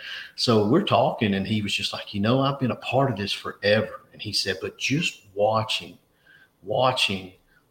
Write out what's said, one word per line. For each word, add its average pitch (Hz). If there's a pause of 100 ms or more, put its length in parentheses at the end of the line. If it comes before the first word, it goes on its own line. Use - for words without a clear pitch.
(360)
So 107
we're 170
talking, 110
and 95
he 107
was 98
just -
like, -
"You 101
know, 120
I've 135
been 123
a 92
part 131
of 101
this 98
forever." - (100)
And -
he 104
said, 92
"But -
just - (120)
watching, 101 (640)
watching 101 (380)